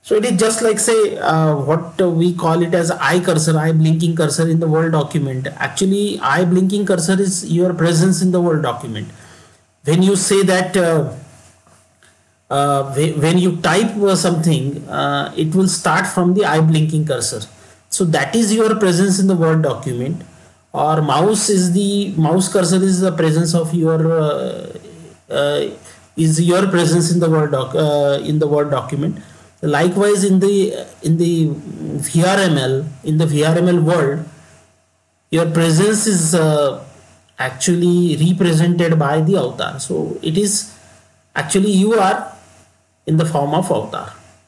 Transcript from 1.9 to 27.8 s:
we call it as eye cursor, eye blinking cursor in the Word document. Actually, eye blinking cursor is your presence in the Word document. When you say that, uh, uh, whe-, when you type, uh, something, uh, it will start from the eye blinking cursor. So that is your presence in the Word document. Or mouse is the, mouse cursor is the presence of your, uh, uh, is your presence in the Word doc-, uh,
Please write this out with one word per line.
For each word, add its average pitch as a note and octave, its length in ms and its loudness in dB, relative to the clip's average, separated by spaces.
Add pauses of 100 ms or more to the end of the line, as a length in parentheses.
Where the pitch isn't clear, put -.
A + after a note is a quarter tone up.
we F3 320 2
call E3+ 300 0
it E3 100 -2
as E3+ 200 0
eye D3+ 280 0
cursor, D#3+ 380 0
eye D#3+ 140 0
blinking D#3+ 440 2
cursor D#3+ 320 0
in E3 120 0
the E3 80 -2
Word D#3+ 240 0
document. C#3 640 -2
Actually, G3 640 -2
eye D3+ 260 0
blinking F#3+ 400 0
cursor F#3 340 0
is F#3 320 -2
your F3 220 2
presence E3+ 480 2
in F#3 80 2
the F3+ 100 2
Word D#3+ 220 0
document. A#2+ 460 -6 (760)
When E3 180 2
you G3 140 4
say G3 280 2
that, F#3 320 0
uh, E3 360 0 (1400)
uh, C#3 460 -2
whe-, D3+ 260 0
when E3 160 2
you F3 240 2
type, F#3 360 0
uh, G3+ 180 2
something, D#3+ 760 -2
uh, C#3+ 480 -4
it D#3+ 180 -2
will F#3+ 140 2
start D#3 380 0
from F3+ 260 0
the F#3+ 140 2
eye D#3 160 2
blinking D#3 420 2
cursor. A#2+ 360 -4 (500)
So - 160 0
that D3 280 -2
is A3 200 2
your A3 220 2
presence F#3+ 420 2
in F#3+ 80 2
the F#3+ 100 2
Word D#3+ 260 2
document. C3 600 -4 (520)
Or D3+ 260 0
mouse E3 500 0
is F3+ 220 2
the, G3+ 440 -2
mouse D#3+ 360 0
cursor F#3 300 2
is F#3+ 160 0
the F#3 140 0
presence D#3+ 420 0
of D#3+ 180 0
your, D#3+ 380 0
uh, D3+ 560 -2 (640)
uh, C#3+ 380 -2 (480)
is D#3+ 260 0
your F3+ 240 2
presence E3+ 460 2
in E3+ 80 2
the E3 100 2
Word D3+ 220 2
doc-, C3 240 -4
uh, D3 480 2